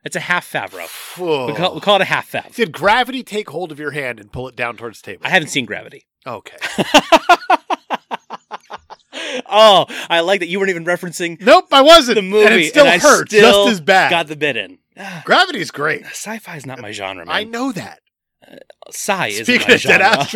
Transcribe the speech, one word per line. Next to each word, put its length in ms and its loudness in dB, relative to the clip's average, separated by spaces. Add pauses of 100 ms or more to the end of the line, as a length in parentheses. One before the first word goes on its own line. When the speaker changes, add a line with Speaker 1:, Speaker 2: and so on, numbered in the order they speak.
Speaker 1:
It's 100 -12
a 60 -6
half 280 -4
Favreau. 380 -10 (300)
Speaker 2:
Whoa. 300 -4
Speaker 1:
We 60 -6
call, 220 -4
we 60 -12
call 160 2
it 40 0
a 40 0
half 260 -4
Fav. 240 -10
Speaker 2:
Did 160 -2
gravity 520 -2
take 260 -10
hold 240 -10
of 60 -18
your 120 -8
hand 300 -8
and 100 -20
pull 160 -12
it 80 -20
down 220 -8
towards 240 -14
the 100 -18
table? 140 -16
Speaker 1:
I 60 -4
haven't 180 0
seen 160 -4
Gravity. 400 -16 (200)
Speaker 2:
Okay. 300 -14 (220)
Speaker 1:
<laughs> 100 -2 (2500)
Oh, 360 6 (240)
I 100 2
like 220 0
that 60 -8
you 120 -4
weren't 100 0
even 160 -6
referencing 560 -6
Speaker 2:
Nope, 300 6
I 100 6
wasn't. 340 6
Speaker 1:
the 60 2
movie, 240 2
Speaker 2:
And 100 6
it 140 2
still 160 2
Speaker 1:
and 80 4
I 60 2
Speaker 2:
hurt 300 4
Speaker 1:
still 360 6
Speaker 2:
just 80 2
as 80 -6
bad. 280 2
Speaker 1:
got 180 -2
the 80 -10
bit 220 -2
in. 200 -10 (180)
<sighs> 300 -16
Speaker 2:
Gravity's 460 0
great. 340 -6
Speaker 1:
Sci-fi 520 -14
is 80 -18
not 140 -14
my 120 -14
genre, 340 -10
man. 100 -8
Speaker 2:
I 80 -4
know 280 -8
that. 300 -14 (440)
Speaker 1:
Uh, 120 -20 (320)
sci 400 -4
isn't 160 -6
Speaker 2:
Speaking 240 0
Speaker 1:
my 60 8
Speaker 2:
of 60 0
dead 200 2
Speaker 1:
genre. 160 4 (180)